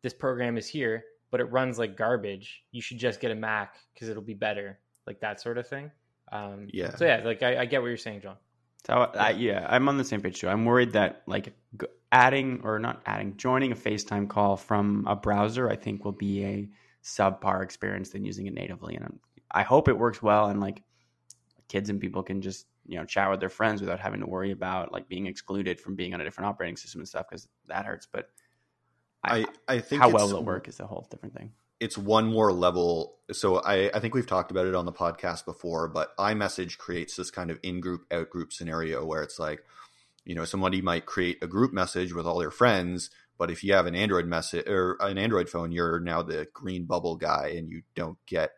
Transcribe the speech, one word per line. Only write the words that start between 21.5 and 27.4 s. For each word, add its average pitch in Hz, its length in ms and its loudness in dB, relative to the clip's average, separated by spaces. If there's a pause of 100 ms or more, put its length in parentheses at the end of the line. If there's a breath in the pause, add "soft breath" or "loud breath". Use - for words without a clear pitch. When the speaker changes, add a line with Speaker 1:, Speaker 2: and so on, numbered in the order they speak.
Speaker 3:
kids 101 240 -4
and 98 100 -2
people 95 220 -4
can 98 180 -4
just, 95 240 -8 (220)
you 87 100 -8
know, 82 80 -6
chat 98 240 0
with 95 100 0
their 95 100 -2
friends 107 320 0
without 95 180 -4
having 101 220 -6
to 101 40 -6
worry 95 240 -4
about, 92 420 -4
like, 92 160 -10
being 92 200 -6
excluded 92 520 -4
from 95 160 -10
being 90 200 -6
on 87 60 -6
a - 20 -6
different 92 240 -6
operating 87 280 -4
system - 260 -14
and - 60 -14
stuff, - 220 -8
'cause - 180 -18 (200)